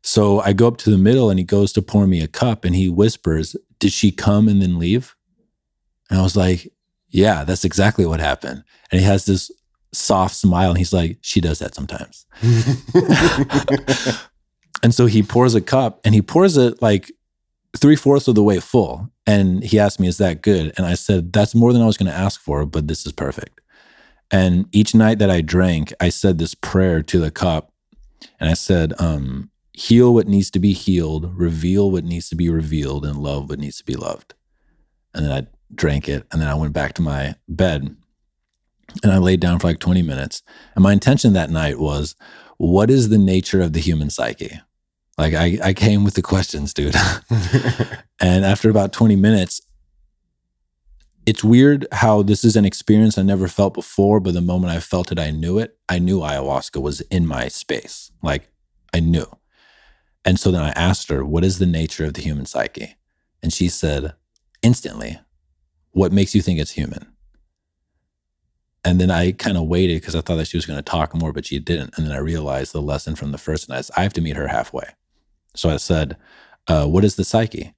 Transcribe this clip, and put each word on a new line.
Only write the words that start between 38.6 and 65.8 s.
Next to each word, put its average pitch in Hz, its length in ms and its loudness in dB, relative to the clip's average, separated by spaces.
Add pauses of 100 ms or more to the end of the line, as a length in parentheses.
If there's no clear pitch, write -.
and 104 80 4
I 95 60 4
laid 92 220 2
down 87 200 0
for, 87 80 -2
like, 82 120 -2
twenty 90 240 0
minutes. 67 400 -6 (320)
And 92 80 4
my 101 100 6
intention 127 400 4
that 82 160 0
night 76 300 -2
was, 76 360 -4 (420)
"What 95 340 4
is 123 180 4
the 110 80 4
nature 92 440 2
of 82 120 0
the 82 80 0
human 76 280 -2
psyche?" - 500 -8 (600)
Like, 80 140 2
I, 87 300 0
I 95 100 2
came 104 300 2
with 101 100 2
the 92 80 -2
questions, 80 540 -4
dude. 73 240 -2
<laughs> 92 60 2 (1120)
And 92 260 4
after 101 240 2
about 101 240 2
twenty 110 220 4
minutes, 98 460 2 (1600)
it's 107 180 0
weird 131 480 6
how 104 320 2
this 101 220 2
is 110 100 6
an 104 100 4
experience 107 520 2
I 95 60 0
never 95 240 0
felt 95 260 0
before, 101 460 0
but 92 140 -2
the 87 80 -2
moment 90 320 -2
I 82 60 -4
felt 90 320 -6
it, 85 80 -6
I 76 120 -4
knew 82 280 -4
it. - 180 -8 (120)
I 87 100 -2
knew 92 200 0
ayahuasca 69 600 -6
was 71 200 -8
in 85 260 -2
my 65 200 -6
space. - 640 -12 (120)
Like, 71 260 -6 (440)
I 87 60 0
knew. 82 260 0 (960)
And 95 160 0
so 95 120 0
then 87 100 -2
I 76 80 -2
asked 90 400 -2
her, 69 160 -4
"What 80 180 -2
is 92 140 0
the 92 80 0
nature 80 400 -2
of 73 80 -6
the - 80 -12
human 73 240 -6
psyche?" - 500 -10 (460)
And 80 100 -4
she 87 180 -2
said, 73 440 -6 (480)
instantly, 58 580 -2 (720)